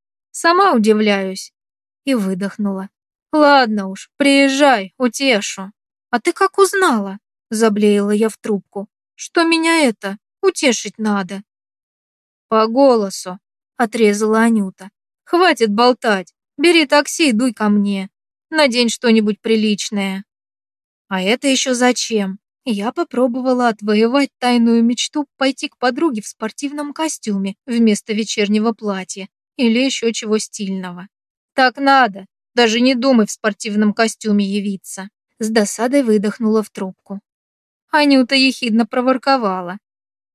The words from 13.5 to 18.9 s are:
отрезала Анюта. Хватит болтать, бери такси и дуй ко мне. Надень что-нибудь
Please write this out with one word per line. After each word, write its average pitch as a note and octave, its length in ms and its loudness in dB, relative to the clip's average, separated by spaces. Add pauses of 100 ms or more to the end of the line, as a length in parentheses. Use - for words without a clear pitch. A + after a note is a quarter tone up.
отрезала A3 640 2
Анюта. G#3 500 -2 (340)
Хватит E4+ 460 2
болтать, A3 640 0 (240)
бери D#4+ 300 2
такси D4 440 0
и - 20 0
дуй A#3 200 0
ко G#3+ 160 -2
мне. G3+ 400 0 (420)
Надень B3 380 2
что-нибудь A3 520 0